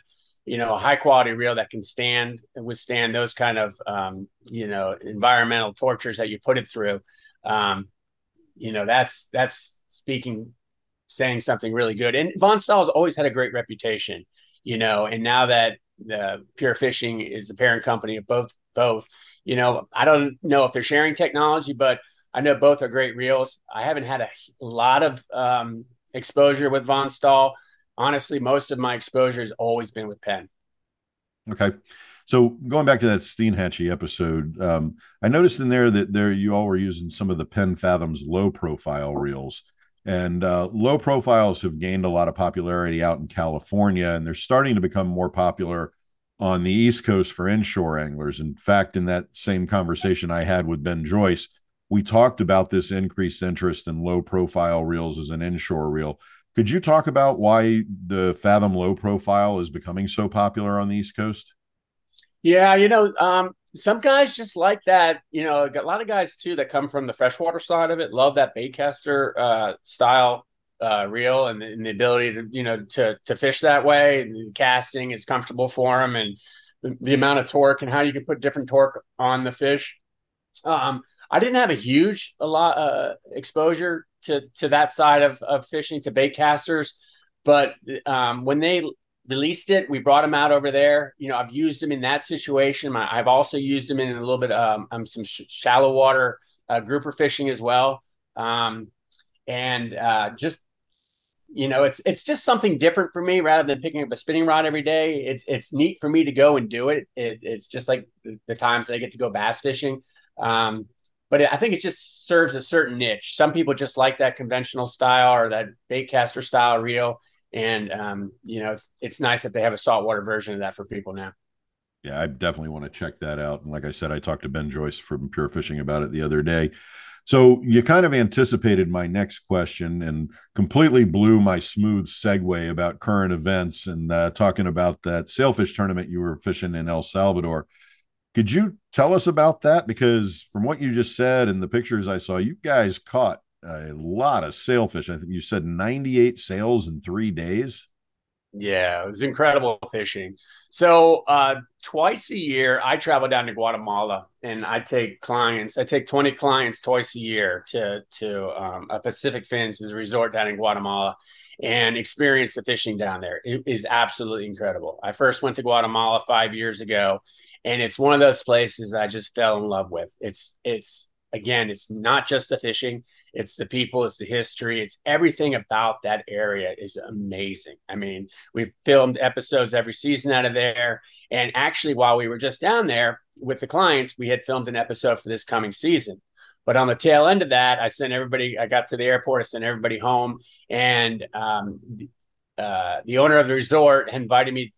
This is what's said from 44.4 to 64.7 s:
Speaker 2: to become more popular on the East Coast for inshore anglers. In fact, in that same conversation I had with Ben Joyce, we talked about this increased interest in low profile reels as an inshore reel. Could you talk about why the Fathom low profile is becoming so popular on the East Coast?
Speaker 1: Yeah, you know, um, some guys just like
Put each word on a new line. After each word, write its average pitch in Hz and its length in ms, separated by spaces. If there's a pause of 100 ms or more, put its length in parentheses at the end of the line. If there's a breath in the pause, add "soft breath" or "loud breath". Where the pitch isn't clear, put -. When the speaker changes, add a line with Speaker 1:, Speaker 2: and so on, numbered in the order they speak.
Speaker 2:
to 98 40
become 92 260
more 90 220
popular 87 640 (460)
on 92 260
the 92 80
East 117 320
Coast 95 280
for 90 140
inshore 95 520
anglers. 73 420
In 78 140
fact, 101 420
in 90 80
that 87 280
same 92 340
conversation 87 640
I 85 140
had 90 220
with 80 160
Ben 82 220
Joyce, 90 440 (420)
we 101 120
talked 117 380
about 95 300
this 92 200
increased 95 520
interest 90 440
in 82 160
low 87 200
profile 85 640
reels 82 320
as 76 100
an 82 140
inshore 82 480
reel. 76 280 (380 soft breath)
Could 113 140
you 175 100
talk 156 260
about 139 320
why 113 440 (240)
the 92 340
Fathom 101 340
low 92 200
profile 101 640
is 87 80
becoming 90 400
so - 200
popular 202 520
on 202 80
the 101 80
East 101 180
Coast? 107 380 (880 loud breath)
Speaker 1:
Yeah, 185 320
you 202 140
know, 214 320
um, 185 300 (260)
some 214 240
guys 277 340
just 226 220
like 196 300